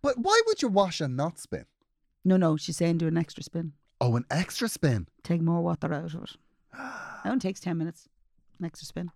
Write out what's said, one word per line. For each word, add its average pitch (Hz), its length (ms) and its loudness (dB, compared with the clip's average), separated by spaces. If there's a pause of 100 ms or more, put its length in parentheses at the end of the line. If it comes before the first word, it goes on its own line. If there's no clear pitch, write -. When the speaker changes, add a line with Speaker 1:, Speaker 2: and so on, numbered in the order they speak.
Speaker 1:
But 262 160 2
why 392 300 4
would 440 140 0
you 254 60 2
wash 190 340 2
and 131 160 -2
not 156 220 -2
spin? - 260 -8 (580)
Speaker 2:
No, 185 140 6
no, 160 200 4
she's 156 200 -6
saying 170 200 2
do 165 100 0
an 160 100 2
extra - 260 -4
spin. 165 300 -8 (280)
Speaker 1:
Oh, 120 140 4
an 120 160 0
extra 185 360 -2
spin. 123 400 0 (160)
Speaker 2:
Take 170 180 0
more 170 200 2
water 170 320 -2
out 156 200 -6
of 170 100 -12
it. - 80 -16 (420)
Speaker 1:
<gasps> - 60 -18 (460)
Speaker 2:
It 196 40 -2
only 254 100 2
takes 190 200 -4
ten 180 180 -4
minutes. 165 300 -6 (520)
An 175 60 -6
extra - 200 -12
spin. 170 300 -10